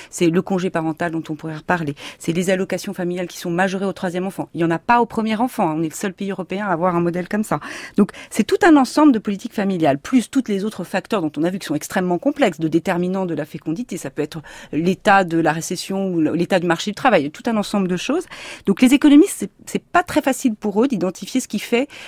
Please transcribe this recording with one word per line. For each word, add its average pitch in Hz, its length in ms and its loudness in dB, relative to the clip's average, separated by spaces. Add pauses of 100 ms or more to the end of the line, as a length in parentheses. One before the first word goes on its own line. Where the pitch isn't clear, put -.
c'est 170 220 2
le 180 100 4
congé 185 300 -2
parental 160 400 -4
dont 160 180 -4
on 160 60 -6
pourrait 156 220 -10
reparler, 160 360 -2 (240)
c'est - 140 -4
les 170 180 0
allocations 185 440 -2
familiales 180 340 -4
qui - 100 -16
sont 175 140 -6
majorées 185 340 0
au 190 60 -2
troisième 180 340 -4
enfant. 170 280 -6
Il 160 80 -4
y - 20 4
en 165 80 2
a 165 80 0
pas 240 220 2
au 240 40 2
premier 220 300 -2
enfant, 220 320 -2
hein. 156 100 -2
On 165 60 -2
est 156 60 -2
le - 40 -10
seul 196 200 -6
pays 196 180 -8
européen 190 340 -6
à 196 60 -2
avoir 170 240 0
un 170 60 2
modèle 175 260 -2
comme 214 160 -2
ça. 151 160 -2 (380)
Donc, 202 140 4 (180)
c'est - 160 0
tout 381 180 2
un 330 140 8
ensemble 294 340 6
de 220 80 2
politiques 196 340 -6
familiales, 165 460 2
plus - 300 0
tous 269 180 0
les 196 160 -2
autres 208 220 -6
facteurs 190 360 -2
dont 151 140 -2
on 147 80 0
a 170 60 2
vu 185 100 -4
qu'ils - 80 -10
sont 147 80 -2
extrêmement 180 420 -2
complexes, 247 440 0
de 160 80 0
déterminants 180 560 0
de 165 80 -6
la 147 100 -4
fécondité. 165 540 -8
Ça 139 140 -10
peut - 100 -6
être 156 200 -6 (300)
l'état 190 540 2
de 165 120 -2
la 160 140 2
récession 190 560 -6
ou 170 140 0
l'état 165 400 0
du 185 60 -2
marché 170 240 -2
du - 40 -12
travail, 175 360 2
tout - 160 -20
un 226 100 0
ensemble 196 320 -2
de 180 80 0
choses. 320 260 -2 (420)
Donc, 196 160 2
les 254 120 8
économistes, 294 460 6
c'est, 202 120 -8 (140)
c'est - 180 -6
pas 359 200 2
très - 180 0
facile - 340 0
pour 208 260 -2
eux 269 60 4
d'identifier 190 540 -4
ce - 80 -14
qui 202 100 -6
fait, 247 300 -2 (180)